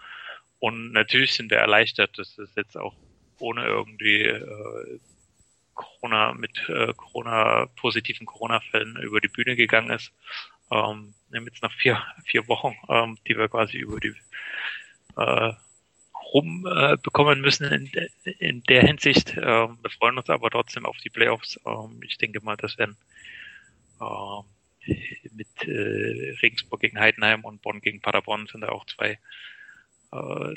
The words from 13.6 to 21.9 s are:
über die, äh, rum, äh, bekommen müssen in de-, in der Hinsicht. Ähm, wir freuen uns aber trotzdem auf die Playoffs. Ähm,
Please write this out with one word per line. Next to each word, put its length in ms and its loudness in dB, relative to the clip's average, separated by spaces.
über 220 -8
die, 140 -4
äh, 360 2
rum, 320 2
äh, 320 4
bekommen 440 4
müssen 240 2
in 260 0
de-, 200 -4
in 240 -2
der 200 8
Hinsicht. 520 4
Ähm, 460 2
wir 80 -6
freuen 280 2
uns 120 -4
aber 220 2
trotzdem 340 -2
auf 120 -6
die 120 -14
Playoffs. 560 0
Ähm, 400 -8